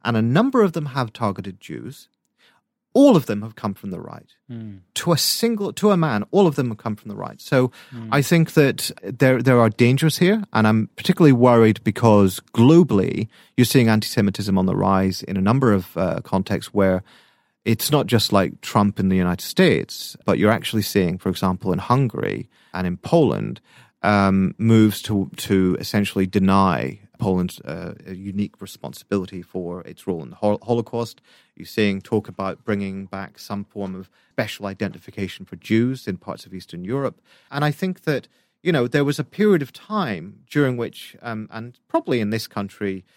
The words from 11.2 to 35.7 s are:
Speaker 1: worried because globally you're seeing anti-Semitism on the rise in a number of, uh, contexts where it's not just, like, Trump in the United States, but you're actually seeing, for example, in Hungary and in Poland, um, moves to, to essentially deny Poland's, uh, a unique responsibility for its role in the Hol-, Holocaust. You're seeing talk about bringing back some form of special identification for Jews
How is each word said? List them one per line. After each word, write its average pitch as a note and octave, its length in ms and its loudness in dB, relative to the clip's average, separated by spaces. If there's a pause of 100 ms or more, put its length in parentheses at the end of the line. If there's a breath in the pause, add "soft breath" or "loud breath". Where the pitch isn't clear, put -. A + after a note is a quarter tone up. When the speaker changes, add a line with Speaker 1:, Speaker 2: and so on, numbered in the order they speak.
Speaker 1:
worried A#2 500 6
because G#2 560 4 (140)
globally A#2 760 4 (280 soft breath)
you're B2 100 4
seeing A#2 240 4
anti-Semitism G2+ 680 0
on F#2 80 0
the F#2 100 0
rise F#2+ 480 0
in G2 140 -8
a F#2+ 40 -2
number A#2 320 2
of, F#2 240 -2
uh, F2 240 -2
contexts - 520 -4
where F#2+ 300 2 (640 soft breath)
it's - 260 -2
not C#3 160 0
just, - 240 0
like, G2 300 0
Trump G#2 360 0
in F#2+ 120 0
the F#2 80 2
United F2 280 -2
States, - 720 0 (100)
but F#2 140 0
you're G#2 100 4
actually A2 320 -2
seeing, F#2 380 -2
for F#2 100 -4
example, F#2 440 -2
in E2+ 60 -2
Hungary A#2+ 680 -2 (260 soft breath)
and F#2 140 -4
in F2+ 100 -4
Poland, C#2 640 0 (420 soft breath)
um, G2 560 2
moves A2 440 4
to, G2 340 -4
to F#2+ 440 0
essentially G2+ 460 -2
deny F#2+ 760 0 (200)
Poland's, F#2 420 -2
uh, E2+ 340 -12 (100)
a F#2 100 -14
unique G2 460 -8
responsibility - 800 -8
for F2 400 -12
its - 260 -20
role E2+ 160 -6
in A#1+ 60 -16
the - 80 -20
Hol-, G#2 240 0
Holocaust. A#2 580 -6 (360 soft breath)
You're D#2+ 100 -18
seeing G2+ 340 -2
talk G2+ 300 -4
about F#2+ 340 -10
bringing G2 440 -6
back F#2+ 320 -14
some G2+ 260 -10
form F#2+ 300 -12
of F#2 120 -16 (240)
special G#2+ 360 -8
identification F#2+ 760 -10
for F#2 140 -18
Jews A#2+ 500 -2